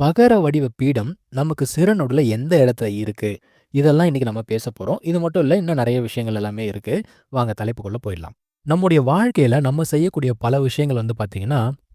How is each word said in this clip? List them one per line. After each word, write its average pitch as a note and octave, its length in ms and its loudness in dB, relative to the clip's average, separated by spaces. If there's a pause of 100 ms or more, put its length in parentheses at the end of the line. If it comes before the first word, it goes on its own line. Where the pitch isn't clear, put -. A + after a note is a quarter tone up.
பகர A3+ 380 6
வடிவ D3 340 2
பீடம் C3 400 -2 (140)
நமக்கு C#3+ 360 -2 (100)
சிறனொடுல D#3 520 2
எந்த B2+ 440 4
இடத்துல A#2 120 -8
இருக்கு, G#2 560 -4 (300)
இதெல்லாம் D3 360 4
இன்னைக்கு C3+ 260 0
நம்ம A2 100 -6
பேச A2+ 380 -6
போறோம். G#2 220 -4
இது E3+ 180 -2
மட்டும் E3 220 0
இல்ல, D3+ 160 2
இன்னும் E3+ 180 -2
நிறைய B2 260 0
விஷயங்கள் A2+ 360 -4
எல்லாமே G#2 280 -6
இருக்கு. G#2+ 380 -6 (260)
வாங்க, A#2+ 320 -2
தலைப்புக்குள்ள G#2+ 340 -6 (120)
போயிடலாம். - 540 -12
நம்முடைய E3 420 2
வாழ்க்கையில D3 580 2
நம்ம C#3 220 0
செய்யக்கூடிய D3+ 540 0
பல C3+ 240 0
விஷயங்கள் C3 440 -2
வந்து A2+ 120 -4
பாத்தீங்கன்னா, A2 540 -2 (240)